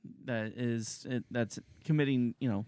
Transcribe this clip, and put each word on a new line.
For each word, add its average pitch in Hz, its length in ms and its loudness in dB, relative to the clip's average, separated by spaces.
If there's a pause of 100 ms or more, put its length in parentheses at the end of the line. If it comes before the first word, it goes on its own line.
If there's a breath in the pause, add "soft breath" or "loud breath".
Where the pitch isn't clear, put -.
(240)
That 113 320 -2
is, 117 520 -2
it, 123 220 -2
that's 117 280 -2 (260)
committing, 135 560 4
you 135 80 0
know, 107 200 0